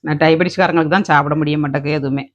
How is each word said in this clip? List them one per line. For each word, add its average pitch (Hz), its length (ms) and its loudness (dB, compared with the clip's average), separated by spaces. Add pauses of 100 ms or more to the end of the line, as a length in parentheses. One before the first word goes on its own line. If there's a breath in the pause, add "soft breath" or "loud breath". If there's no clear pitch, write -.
நான் 151 160 -2
டயபெட்டிஸ்காரங்களுக்கு 165 720 2
தான் 196 140 0
சாப்பிட 147 300 2
முடிய 151 220 -2
மாட்டேங்குது 147 360 -4
எதுவுமே. 135 260 -4 (100)